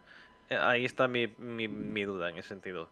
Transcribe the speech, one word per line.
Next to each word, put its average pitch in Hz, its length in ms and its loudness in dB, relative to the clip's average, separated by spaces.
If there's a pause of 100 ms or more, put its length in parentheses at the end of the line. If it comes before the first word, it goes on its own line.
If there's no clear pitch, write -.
(500)
Eh, 135 60 0
ahí 120 300 4
está 127 220 2
mi, 120 200 2 (100)
mi, 117 300 -4
mi 107 360 -2
duda 95 260 -2
en 82 80 -8
ese 95 120 -10
sentido. 92 420 -8